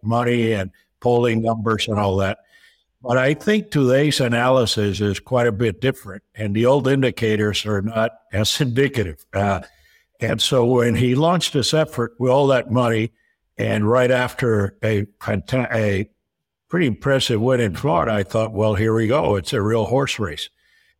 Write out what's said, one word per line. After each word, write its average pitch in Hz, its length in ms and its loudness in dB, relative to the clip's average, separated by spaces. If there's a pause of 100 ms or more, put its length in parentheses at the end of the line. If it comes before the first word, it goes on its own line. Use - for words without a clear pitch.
Money 120 480 0
and 95 180 -4 (300)
polling 120 420 2
numbers 110 460 -2
and 107 100 -2
all 98 200 0
that. 98 200 -2 (640)
But 127 160 -2
I 131 160 2
think 208 380 -2
today's 139 500 2
analysis 117 800 0
is 101 180 -2
quite 120 280 0
a 113 40 2
bit 107 300 -2
different, 104 400 -6 (140)
and 104 200 -4
the 117 120 2
old 135 200 2
indicators 110 760 0
are 104 160 -2
not 113 300 -2 (200)
as - 300 -2
indicative. 123 720 -2
Uh, 98 280 0 (580)
and 113 200 -2
so 127 260 2
when 120 280 2
he 123 220 2
launched 165 380 0
this 135 200 0
effort 139 460 -2
with 127 120 2
all 139 160 4
that 127 220 2
money, 113 420 0 (460)
and 107 320 0
right 127 220 4
after 120 720 0
a 107 220 0 (140)
fanta-, 113 540 -4
a 107 380 -2 (560)
pretty 170 180 0
impressive 127 560 0
win 127 180 2
in 104 160 0
Florida, 147 380 0
I 104 80 0
thought, 113 320 -4
"Well, 107 220 0
here 110 180 0
we 110 140 2
go. 135 280 2
It's - 160 -4
a 110 120 0
real 110 220 0
horse 131 340 -2
race." 82 300 -8 (500)